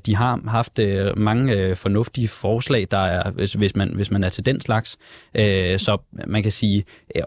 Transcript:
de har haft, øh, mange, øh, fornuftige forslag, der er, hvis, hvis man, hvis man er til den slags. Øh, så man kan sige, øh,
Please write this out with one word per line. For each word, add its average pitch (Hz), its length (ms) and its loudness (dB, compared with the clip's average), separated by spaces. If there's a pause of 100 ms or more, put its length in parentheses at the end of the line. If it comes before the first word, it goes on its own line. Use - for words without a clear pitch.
de 107 100 2
har 120 320 0
haft, 117 320 -2
øh, 98 380 0
mange, 113 420 2
øh, 92 160 0
fornuftige 110 520 -2
forslag, 110 640 -2
der 101 60 2
er, 90 340 0
hvis, 92 220 -2
hvis 104 220 2
man, 98 200 0
hvis 98 160 -2
man 98 120 2
er 92 60 2
til - 160 -4
den - 160 0
slags. - 360 -2 (380)
Øh, 95 440 2
så 101 180 2 (300)
man 101 160 0
kan 104 80 2
sige, 101 340 2 (300)
øh, - 120 -2